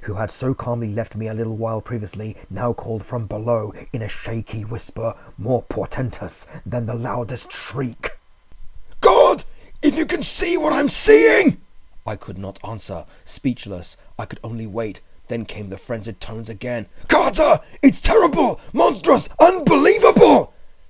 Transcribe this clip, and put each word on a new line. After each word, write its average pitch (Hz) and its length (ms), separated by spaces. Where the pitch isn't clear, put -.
who 104 100
had 107 160
so 131 240
calmly 120 340
left 107 280
me 110 120
a 110 60
little 110 220
while 113 240
previously 107 560
now 120 240
called 110 320
from 117 220
below 107 460
in 113 100
a 104 60
shaky 113 560
whisper 113 500
more 110 240
portentous - 840
than 120 220
the 113 80
loudest 117 580
shriek. - 680
God, - 440
if 294 140
you 311 100
can 320 160
see 339 340
what 302 160
I'm 285 160
seeing! 427 720
I 107 100
could 95 220
not 98 260
answer. 101 400
Speechless, - 720
I 107 80
could - 160
only 113 240
wait. 107 340
Then 117 160
came 101 240
the 95 80
frenzied 110 440
tones 110 280
again. 117 380
Carter, 311 520
it's - 180
terrible, 302 600
monstrous, 294 560
unbelievable! 311 1120